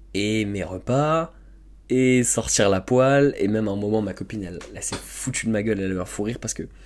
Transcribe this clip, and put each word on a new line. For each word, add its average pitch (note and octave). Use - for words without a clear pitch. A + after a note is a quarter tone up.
et G#2+
mes G2+
repas, C#3+
et B2+
sortir -
la F#2+
poêle, C3+
et G2
même G#2+
à G2
un G2
moment G#2
ma F#2+
copine G2+
elle, F2
elle -
s'est -
foutue -
de A2+
ma G#2
gueule, A2
elle F#2+
avait F#2
un F#2
fou -
rire A2+
parce -
que -